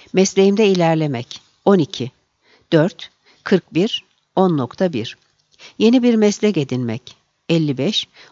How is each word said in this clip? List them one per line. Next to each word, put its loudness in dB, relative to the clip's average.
Mesleğimde 2
ilerlemek, -2
on 4
iki, -6
dört, 0
kırk -2
bir, -4
on 2
nokta -4
bir. -8
Yeni 2
bir 2
meslek 0
edinmek, -6
elli 0
beş, -4